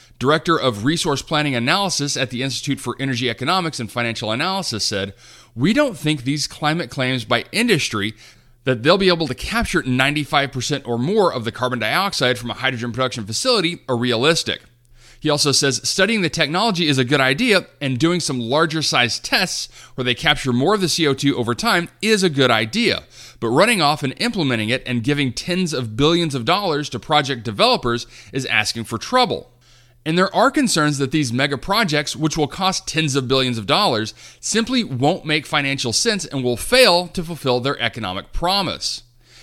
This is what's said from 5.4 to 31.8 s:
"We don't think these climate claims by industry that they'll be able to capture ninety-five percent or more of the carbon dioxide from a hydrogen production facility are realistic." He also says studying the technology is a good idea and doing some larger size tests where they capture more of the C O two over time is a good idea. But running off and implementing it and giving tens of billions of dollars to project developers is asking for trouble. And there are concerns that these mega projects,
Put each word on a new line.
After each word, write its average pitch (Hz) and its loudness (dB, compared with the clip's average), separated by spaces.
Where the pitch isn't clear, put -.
"We 135 2
don't 262 2
think 151 -2
these 143 -2
climate 151 -2
claims 127 -2
by 117 -2
industry 143 0
that 123 0
they'll 170 6
be 190 2
able 165 2
to 127 -6
capture 208 -2
ninety-five 139 0
percent 135 -4
or 117 -2
more 180 2
of 117 -4
the 113 -4
carbon 123 -2
dioxide 131 0
from 113 -6
a 101 -6
hydrogen 123 -2
production 120 -4
facility 175 0
are 127 0
realistic." 123 0
He 151 -2
also 147 2
says 131 2
studying 202 0
the 156 0
technology 170 0
is 143 2
a 131 2
good 139 2
idea 175 2
and 131 -2
doing 170 2
some 135 -4
larger 147 0
size 123 0
tests - -2
where 131 -6
they 123 0
capture 143 0
more 139 4
of 208 0
the 175 2
C 160 0
O 139 2
two 135 0
over 120 0
time 185 0
is 208 2
a 185 4
good 135 4
idea. 113 2
But 113 -2
running 185 4
off 147 2
and 135 -4
implementing 135 0
it 131 0
and 120 -2
giving 143 0
tens 175 -2
of 117 -6
billions 160 2
of 127 -4
dollars 160 0
to 117 -8
project 135 0
developers 120 0
is 135 -4
asking 110 0
for 113 -6
trouble. 214 -2
And 160 0
there 190 2
are 226 6
concerns 160 2
that 135 -2
these 143 0
mega 139 0
projects, 156 0